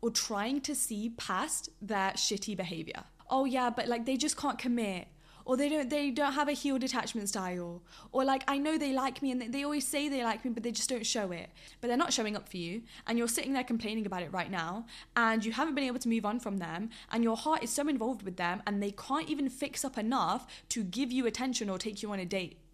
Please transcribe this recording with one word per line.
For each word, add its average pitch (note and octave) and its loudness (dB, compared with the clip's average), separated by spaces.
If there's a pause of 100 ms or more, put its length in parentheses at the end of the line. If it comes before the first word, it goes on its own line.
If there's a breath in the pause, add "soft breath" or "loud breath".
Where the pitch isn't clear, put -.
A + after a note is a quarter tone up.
or A#3 2
trying A#3 0
to D4 -2
see A3+ -2
past G#3+ -2 (100)
their G3 2
shitty - 0
behavior. E3 -6 (260)
"Oh C4+ 4
yeah, B3 2
but, A#3 -2
like, A#3 0
they C4 2
just D4+ 2
can't C4 0
commit." A3 0 (380 loud breath)
Or B3+ 4
they C#4+ 4
don't, D4 2
they C#4+ 2
don't C#4 2
have C#4+ 4
a D4 2
healed C4+ 0
attachment A#3 -2
style. F3 -4 (300 loud breath)
Or, C4+ 4
like, C4+ 4
"I C#4 2
know D#4 2
they C#4+ 0
like C4 0
me C#4 2
and B3+ 0
they, A3+ -6
they C#4 -2
always D4 0
say D4 0
they C4+ 0
like A3+ 0
me, B3+ 0
but A3+ -4
they A#3+ 0
just - 0
don't A#3+ -2
show G3+ 0
it." E3+ -8 (320 loud breath)
But A#3+ -2
they're A#3+ 4
not - 4
showing G#3+ 2
up G3+ -8
for - -8
you. F3 -4 (240 loud breath)
And A3+ 2
you're A#3 4 (100)
sitting - 0
there C4 2
complaining A3+ 0
about F#3 -2
it E3 -6
right F3+ -2
now. F#3 -4 (320 loud breath)
And A3+ 4
you A3 0
haven't C#4 2
been C4+ 2
able B3 -2
to A#3+ 0
move A3+ 2
on G#3+ 0
from G3+ -2
them. F3 -4 (200 loud breath)
And A#3 4
your A3+ 4
heart D#4 2
is A#3 -2
so C#4+ 2
involved A#3 0
with F#3 -6
them. F3+ 0
And G3+ 0
they G3+ 0
can't - -2
even C#4+ 0
fix - -4
up C4 -4
enough A3 2 (220 loud breath)
to A3+ 0
give A#3 0
you B3+ 2
attention A#3 0
or F#3 -2
take G3+ -6
you G#3 -4
on G3 -2
a F3+ -2
date. F3+ -2 (160)